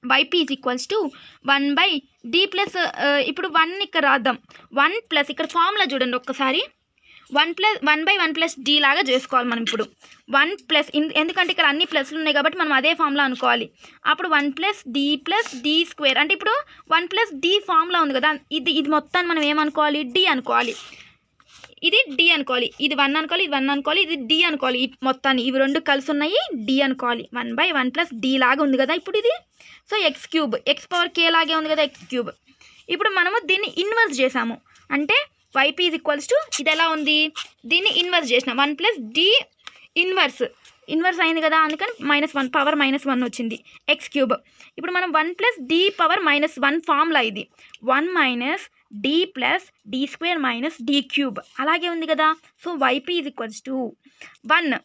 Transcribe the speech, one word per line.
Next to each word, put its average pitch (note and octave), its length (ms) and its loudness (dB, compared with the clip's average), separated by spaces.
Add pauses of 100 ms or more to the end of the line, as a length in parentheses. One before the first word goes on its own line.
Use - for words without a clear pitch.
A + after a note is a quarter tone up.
(140)
వైపీ C#4+ 320 2
is C#4 120 -4
equals B3+ 360 -4
to A4 60 2 (560)
one C#4 120 0 (140)
by G4 80 4 (460)
d F#4 180 4
plus, G4 200 -2 (320)
uh, C#4+ 160 2 (100)
ఇప్పుడు F4+ 180 -4 (100)
వన్ E4 160 0 (140)
ఇక్కడ D#4+ 220 0
రాద్దాం. B3+ 280 0 (420)
వన్ E4+ 160 2 (140)
ప్లస్ D4 240 0
ఇక్కడ D#4 220 -4
ఫార్ములా F#4 360 2
చూడండి B3+ 300 -2
ఒక్కసారి. C4+ 400 -2 (720)
వన్ D#4+ 200 2
ప్లస్, G4+ 200 2 (100)
వన్ D4+ 200 4
బై G4 140 2
వన్ D#4+ 140 0
ప్లస్ E4 200 -2 (100)
d D4 80 2 (100)
లాగా D4 240 4
చేసుకోవాలి B3+ 440 0
మనం A#3 160 -4
ఇప్పుడు. A3 180 -2 (500)
వన్ D4+ 160 4 (180)
ప్లస్ D4+ 280 2
ఇన్-, D#4 240 0
ఎందుకంటే F4 320 0
ఇక్కడ D#4+ 180 2
అన్ని D#4+ 200 0
ప్లస్లు D4+ 280 -2
ఉన్నాయి D4+ 180 0
కాబట్టి D#4 240 2
మనం D4+ 180 0
అదే D4 200 2
ఫార్ములా C#4+ 300 2
అనుకోవాలి. A#3+ 360 0 (460)
అప్పుడు - 240 -2
వన్ C#4+ 220 2
ప్లస్ G4 240 -2 (160)
d C#4 80 0 (220)
ప్లస్ G#4+ 220 0 (160)
d G3+ 80 2 (180)
square. C4+ 300 0
అంటే D#4 160 2
ఇప్పుడు G#4+ 160 0 (400)
వన్ E4+ 200 2
ప్లస్ G#4 180 0 (140)
d F#4 100 4 (140)
ఫార్ములా E4+ 360 2
ఉంది C#4 140 -2
కదా, D4+ 120 2 (280)
ఇది, D#4+ 120 -2 (100)
ఇది D4 140 -2
మొత్తాన్ని F4 360 -2
మనం D#4+ 200 0
ఏమనుకోవాలి? D4+ 500 0 (140)
d F#4 200 4
అనుకోవాలి. A#3+ 400 -2 (1120)
ఇది A4+ 120 2 (180)
d E4+ 180 4
అనుకోవాలి, B3 320 -2 (180)
ఇది D4 160 0
వన్ C#4 180 2
అనుకోవాలి, E4+ 260 -2
ఇది C#4+ 100 -2
వన్ C4+ 180 0
అనుకోవాలి, D4+ 320 0
ఇది D#4+ 100 -4 (140)
d D#4+ 100 2 (100)
అనుకోవాలి, B3+ 340 -2
ఈ - 20 -8 (220)
మొత్తాన్ని, C4 400 0
ఇవి C4 160 2
రెండు C#4+ 160 0 (100)
కలిసి C#4 240 0
ఉన్నాయి, D#4+ 240 0 (300)
d C4 180 4
అనుకోవాలి. B3 380 -2 (140)
వన్ A#3 200 -6
బై F4 100 4 (120)
వన్ B3+ 140 0
ప్లస్ D#4+ 280 -2
d C4 140 2 (100)
లాగా C#4 220 2
ఉంది C4 160 2
కదా D#4 180 0
ఇప్పుడు F#4+ 200 -2
ఇది. B4+ 120 2 (560)
So G#4 60 0 (120)
ఎక్స్ - 240 -10
క్యూబ్, D4 220 0 (220)
x - 160 -20
పవర్ F4 240 -2
k E4 200 4
లాగే D#4+ 240 0
ఉంది D#4 140 -2
కదా D4+ 160 2
ఎక్స్ - 200 -20
క్యూబ్. A#3+ 180 -2 (680)
ఇప్పుడు G#4 160 0 (100)
మనము F#4+ 180 0 (120)
దీన్ని F#4+ 200 0 (140)
ఇన్వర్స్ G#4+ 380 0
చేసాము. A#3+ 340 -2 (400)
అంటే D4+ 200 2 (400)
వైపీ D4 320 0
is D#4 80 -4
equals D4+ 320 -4
to C5+ 80 4 (240)
ఇది D#4 120 0
ఎలా E4 200 2
ఉంది? D4+ 220 0 (560)
దీన్ని F4+ 200 0 (100)
ఇన్వర్స్ F4 300 -2
చేసిన B3 200 0 (100)
వన్ D4 180 0
ప్లస్ G4+ 180 0 (200)
d - 20 2 (840)
ఇన్వర్స్, F4+ 400 0 (520)
ఇన్వర్స్ F4 320 0
అయింది E4 200 0
కదా, D#4 200 4
అందుకని F4+ 280 -4 (160)
మైనస్ D4 280 0
వన్, C4 180 -2
పవర్ D4 260 2
మైనస్ C4+ 300 0
వన్ B3+ 160 0
వచ్చింది, A3+ 300 -6 (360)
ఎక్స్ - 220 -4
క్యూబ్. C4 180 2 (440)
ఇప్పుడు F4 200 -6
మనం F4+ 200 0
వన్ D#4+ 220 0
ప్లస్ A4+ 200 0 (100)
d D#4+ 80 2 (240)
పవర్ E4 280 2
మైనస్ D4 360 0
వన్ D4 140 0 (100)
ఫార్ములా D4+ 400 2
ఇది. G3 140 -10 (480)
వన్ D4 260 2
మైనస్ C4+ 480 0 (400)
d C#4 80 0 (240)
ప్లస్ C4+ 300 0 (260)
డీ C4 80 -2 (140)
స్క్వేర్ E4+ 320 -2
మైనస్ B3 320 -4 (100)
డీ C#4+ 100 2 (140)
క్యూబ్ C4+ 260 -2 (240)
అలాగే E4 300 0
ఉంది D#4+ 200 -4
కదా. D#4 140 2 (360)
So F4 80 -8 (140)
వైపీ C#4 360 0
is C#4 100 -8
equals A3 280 -10 (100)
to C4 80 -4 (760)
వన్. E4 160 2 (160)